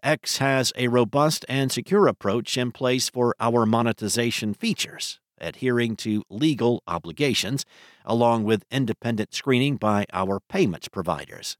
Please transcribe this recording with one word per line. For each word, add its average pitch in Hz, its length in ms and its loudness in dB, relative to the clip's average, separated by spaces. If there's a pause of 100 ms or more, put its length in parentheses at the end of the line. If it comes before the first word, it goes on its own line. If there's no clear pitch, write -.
"X - 360 -2
has 135 380 2
a 123 120 0
robust 123 600 2
and 131 240 -2
secure 190 340 2
approach 104 500 0
in 123 140 0
place 127 380 -2
for 120 320 0
our 117 260 4
monetization 113 880 0
features, - 640 -6 (200)
adhering 120 580 -2
to 107 320 -2
legal 120 580 0
obligations, 139 800 -2 (400)
along 117 400 2
with 107 260 2
independent 113 640 -2
screening 131 420 0
by 104 360 0
our 95 260 -2
payments 123 500 -2
providers." 80 720 -6